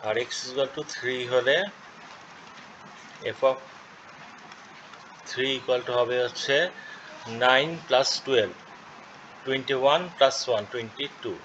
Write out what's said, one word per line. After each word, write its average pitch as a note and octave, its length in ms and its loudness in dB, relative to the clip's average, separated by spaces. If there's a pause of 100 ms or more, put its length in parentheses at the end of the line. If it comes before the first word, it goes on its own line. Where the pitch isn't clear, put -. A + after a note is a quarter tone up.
আর G#2+ 80 0 (120)
x - 20 -16 (140)
is B2+ 80 -12
equal C3+ 240 -2
to D3+ 60 -8 (140)
three B2+ 280 -4 (100)
হলে B2+ 220 4 (1800)
f - 40 -6 (100)
of C3 60 -2 (1700)
three C3+ 280 -2
equal B2 280 0
to B2 120 -4
হবে B2 160 2 (100)
হচ্ছে C#3 300 -2 (920)
nine C3+ 260 6 (160)
plus C3 220 4 (160)
twelve, A2 300 2 (880)
twenty-one C3+ 580 2 (140)
plus C3+ 200 6 (180)
one, G#2 180 -2
twenty-two। A#2 720 -8